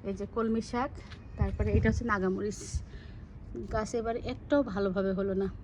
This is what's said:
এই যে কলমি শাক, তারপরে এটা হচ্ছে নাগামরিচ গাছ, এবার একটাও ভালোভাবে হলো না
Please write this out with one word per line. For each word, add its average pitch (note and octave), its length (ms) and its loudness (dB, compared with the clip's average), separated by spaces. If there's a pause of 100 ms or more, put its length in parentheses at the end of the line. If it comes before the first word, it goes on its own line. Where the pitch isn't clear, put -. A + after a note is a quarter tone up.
এই G3 100 -2
যে G3+ 60 -4 (100)
কলমি A3+ 360 2
শাক, B3 220 -2 (460)
তারপরে - 380 2
এটা A3 140 6
হচ্ছে A3 220 0
নাগামরিচ F#3+ 480 2 (1120)
গাছ, G#3+ 160 2 (100)
এবার A3+ 160 -2 (160)
একটাও C#4+ 300 4 (100)
ভালোভাবে F#3+ 460 2
হলো G3 240 0
না F#3+ 60 2 (160)